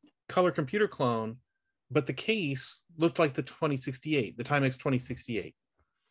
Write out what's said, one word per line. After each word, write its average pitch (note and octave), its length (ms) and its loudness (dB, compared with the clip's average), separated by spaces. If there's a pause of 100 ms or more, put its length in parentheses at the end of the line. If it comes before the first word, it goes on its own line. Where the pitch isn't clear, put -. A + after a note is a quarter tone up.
(280)
color F3+ 240 4
computer F#3+ 360 0
clone, A#2 500 -2 (540)
but C#3 160 2
the D#3 60 -2
case D3 720 -2 (120)
looked D#3+ 220 2
like D3+ 160 4
the D3 80 -2
twenty D3 340 -2
sixty-eight, C3+ 600 -2
the A#2+ 60 -4
Timex C3+ 360 2
twenty C3 200 2
sixty-eight. B2 560 -6 (560)